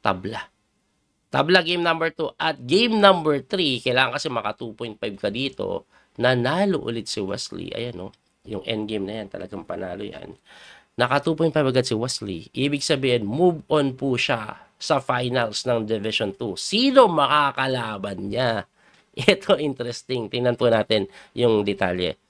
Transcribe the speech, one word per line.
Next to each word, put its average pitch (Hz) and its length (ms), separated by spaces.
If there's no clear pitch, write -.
Tabla. 101 400
Tabla 165 320
game 175 160
number 165 320
two. 156 240
At 160 240
game 214 400
number 160 480
three, 147 320
kailangan 123 400
kasi - 80
maka 107 240
two 113 240
point 113 240
five 107 160
ka 101 160
dito. 101 560
Nanalo 131 640
ulit 117 240
si 104 160
Wesley. 95 480
Ayan, 120 240
no? 92 160
Yung 104 240
endgame 107 400
na 110 160
yan, 95 80
talagang 92 320
panalo 92 400
yan. - 320
Naka 127 240
two 165 80
point 156 240
five 151 80
agad 127 240
si 113 80
Wesley. 104 560
Ibig 143 320
sabihin, 131 400
move 160 480
on 139 240
po 131 240
siya - 560
sa 143 240
finals 123 640
ng 117 240
Division 107 480
two. 104 240
Sino 254 480
makakalaban 127 1200
niya? 113 400
<laughs> - 240
Ito, 196 400
interesting. 127 720
Tingnan 123 320
po 123 80
natin 107 400
yung 113 320
detalye. 90 640